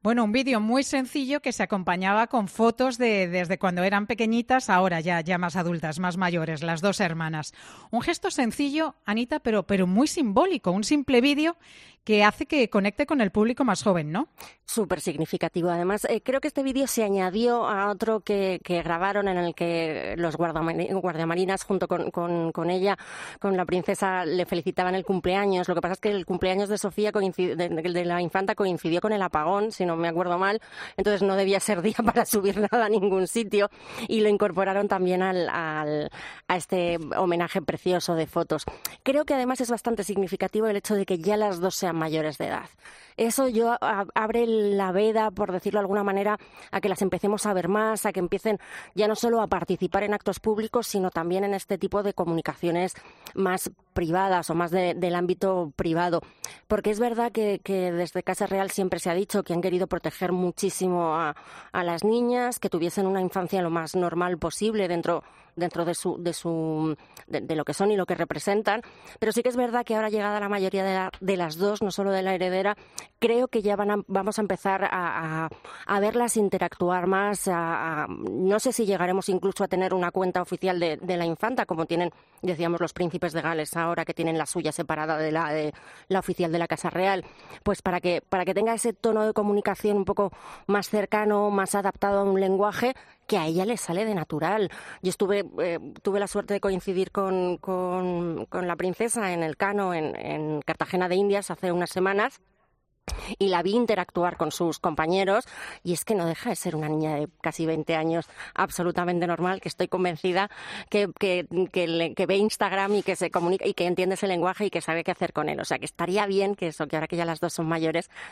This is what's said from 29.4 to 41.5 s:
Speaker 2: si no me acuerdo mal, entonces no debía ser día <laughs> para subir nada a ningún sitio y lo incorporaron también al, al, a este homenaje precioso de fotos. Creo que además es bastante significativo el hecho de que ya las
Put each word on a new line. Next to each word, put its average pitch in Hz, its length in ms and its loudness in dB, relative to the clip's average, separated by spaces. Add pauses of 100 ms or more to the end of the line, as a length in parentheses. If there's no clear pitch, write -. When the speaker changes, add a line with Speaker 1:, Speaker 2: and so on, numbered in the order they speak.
Speaker 2:
si 185 140 -2
no 170 100 0
me 170 120 0
acuerdo 175 320 0
mal, 202 220 0 (360)
entonces 196 240 2
no 196 140 4
debía 196 240 2
ser 180 240 -2
día 214 140 0
<laughs> 233 60 0
para 226 220 4
subir 196 340 2
nada 214 260 2
a 202 40 0
ningún 190 380 2
sitio 208 420 2 (380)
y 220 140 2
lo 214 80 6
incorporaron 196 580 2
también 185 340 2
al, 185 280 2
al, 151 600 -2 (380)
a 180 80 2
este 175 420 0 (200)
homenaje 175 440 2
precioso 170 540 0
de 160 100 0
fotos. 165 380 -2 (400)
Creo 285 220 2
que 285 100 2
además 254 260 0
es 226 80 -2
bastante 233 340 -2
significativo 196 640 -2
el 208 100 0
hecho 208 180 0
de 196 100 0
que 180 140 0
ya 202 180 2
las 208 220 0